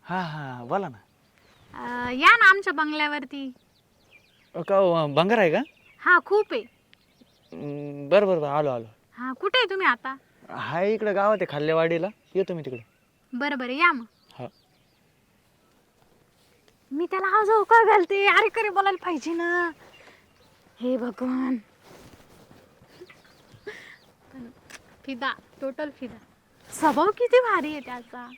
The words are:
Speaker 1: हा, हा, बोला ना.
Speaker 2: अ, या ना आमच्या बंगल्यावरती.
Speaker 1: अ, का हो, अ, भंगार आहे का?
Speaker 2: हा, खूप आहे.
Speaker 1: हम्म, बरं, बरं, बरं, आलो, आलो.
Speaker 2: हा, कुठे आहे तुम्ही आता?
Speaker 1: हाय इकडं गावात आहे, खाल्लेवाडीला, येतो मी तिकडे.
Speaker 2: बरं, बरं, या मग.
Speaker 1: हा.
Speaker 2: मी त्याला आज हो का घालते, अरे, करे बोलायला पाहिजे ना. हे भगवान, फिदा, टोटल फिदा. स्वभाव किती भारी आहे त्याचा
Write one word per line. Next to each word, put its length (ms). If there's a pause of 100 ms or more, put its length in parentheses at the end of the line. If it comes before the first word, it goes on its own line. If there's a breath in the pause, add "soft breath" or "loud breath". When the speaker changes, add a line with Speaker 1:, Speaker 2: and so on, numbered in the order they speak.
Speaker 1:
हा, 180
हा, 440
बोला 240
ना. 100 (760 soft breath)
Speaker 2:
अ, 360
या 260
ना 140
आमच्या 220
बंगल्यावरती. 800 (1000)
Speaker 1:
अ, 140
का 80
हो, 160
अ, 140
भंगार 320
आहे 120
का? 100 (380)
Speaker 2:
हा, 280
खूप 260
आहे. 80 (920)
Speaker 1:
हम्म, 560
बरं, 180
बरं, 140
बरं, 100
आलो, 200
आलो. 160 (260)
Speaker 2:
हा, 200
कुठे 260
आहे 120
तुम्ही 160
आता? 300 (340)
Speaker 1:
हाय 440
इकडं 200
गावात 260
आहे, 120
खाल्लेवाडीला, 560 (260)
येतो 200
मी 80
तिकडे. 180 (520)
Speaker 2:
बरं, 260
बरं, 140
या 200
मग. 120 (340)
Speaker 1:
हा. 80 (2500)
Speaker 2:
मी 180
त्याला 300
आज 100
हो 140
का 200
घालते, 420
अरे, 220
करे 220
बोलायला 340
पाहिजे 280
ना. 380 (1120 soft breath)
हे 160
भगवान, 600 (3500 loud breath)
फिदा, 280 (280)
टोटल 300
फिदा. 260 (560)
स्वभाव 380
किती 300
भारी 320
आहे 80
त्याचा 580